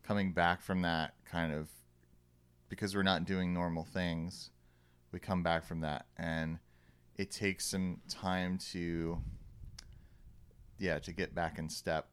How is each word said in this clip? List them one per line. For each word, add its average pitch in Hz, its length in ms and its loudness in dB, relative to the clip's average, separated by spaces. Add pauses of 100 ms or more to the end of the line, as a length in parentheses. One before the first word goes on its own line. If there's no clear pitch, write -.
coming 101 300 2
back 87 320 4
from 92 180 2
that 82 320 2 (120)
kind 82 280 0
of, 76 140 -2 (1000)
because 98 260 -2
we're 98 80 6
not 92 220 6
doing 92 280 2
normal 85 300 0
things, 85 680 -2 (640)
we 92 80 -6
come 90 240 0
back 82 200 4
from 82 180 -4
that, 76 260 -2 (100)
and 80 400 -2 (600)
it 98 120 -2
takes - 380 -2
some 92 400 0
time 92 500 0 (140)
to, 85 480 0 (1600)
yeah, 90 200 2
to 80 120 -8
get 85 240 -2
back 82 240 -2
in 80 100 -4
step 80 440 -2